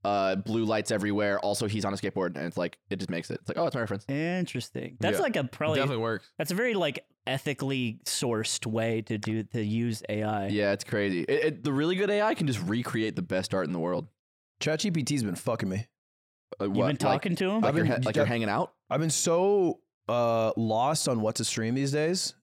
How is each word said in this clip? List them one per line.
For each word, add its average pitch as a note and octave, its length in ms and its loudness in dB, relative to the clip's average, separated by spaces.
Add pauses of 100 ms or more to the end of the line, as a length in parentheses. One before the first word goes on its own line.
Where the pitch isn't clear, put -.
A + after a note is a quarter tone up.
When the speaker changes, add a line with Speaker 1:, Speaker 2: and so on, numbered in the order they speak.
Speaker 1:
uh, G2 300 4
blue A2 280 0
lights G#2+ 280 2
everywhere. G#2 480 2
Also, G#2 280 0
he's G2+ 180 0
on G2+ 80 0
a G2+ 40 -4
skateboard, F2+ 400 -2
and D2 80 -4
it's E2+ 120 -6
like, F2 200 -2 (120)
it G2 80 -4
just F#2 120 -6
makes E2+ 220 -4
it. - 100 -6
It's - 80 -10
like, - 80 -4
"Oh, E3+ 100 2
it's - 80 -2
my B2 60 -2
reference." G#2 260 -4
Speaker 2:
Interesting. D#3+ 920 -4
That's - 180 0
Speaker 3:
Yeah. G4 60 2
Speaker 2:
like C4 120 0
a D3 80 0
probably D3+ 360 -2
Speaker 3:
Definitely C3+ 240 0
works. A2+ 360 -4
Speaker 2:
that's D#3 120 -4
a F3 40 0
very, A#3+ 180 0
like, D#3+ 320 0 (220)
ethically C3 800 -2
sourced - 600 -2
way A2 380 0
to A2 140 -4
do, A2 260 -2
to A2 200 -4
use A2+ 460 0
A G#2+ 140 -2
I. G#2 240 -2
Speaker 1:
Yeah, G#2 240 2
it's G2+ 120 -2
crazy. G2+ 380 0
It, D3 240 0
it, D#3 180 -2
the D3 100 -2
really D#3 220 2
good G3+ 140 0
A G#3 140 2
I A3 100 2
can E3+ 140 0
just A2+ 180 0
recreate A2 500 -2
the - 60 -4
best F#2 320 -2
art F#2 140 0
in E2 60 -4
the F2 60 -2
world. F2 280 -2 (520)
Speaker 4:
Chat D#3 200 -2
G G#3 120 0
P D#3+ 120 0
T's C#3 200 0
been F#2+ 120 0
fucking A2 340 -2
me. F#2+ 160 -4 (760)
Speaker 1:
Like G2+ 100 0
Speaker 2:
You've G2+ 80 2
Speaker 1:
what? G#2 100 4
Speaker 2:
been C#3+ 100 0
talking D3 360 2
Speaker 1:
Like, - 60 -2
Speaker 2:
to F#3+ 100 2
him? A3 120 2
Speaker 1:
like - 80 4
Speaker 4:
I've D3 60 0
Speaker 1:
you're E3 100 4
Speaker 4:
been, - 80 2
Speaker 1:
ha-, - 120 0
like G#2+ 100 0
you're - 100 4
Speaker 4:
yeah. - 40 0
Speaker 1:
hanging A2+ 200 0
out? C3 240 0 (160)
Speaker 4:
I've C#3 100 0
been D#3+ 120 0
so, F3+ 680 2 (280)
uh, A2+ 500 2
lost A#2 500 2
on A#2+ 140 2
what A2 140 0
to A2+ 100 -2
stream A#2 300 0
these C#3 160 0
days. D#3+ 520 0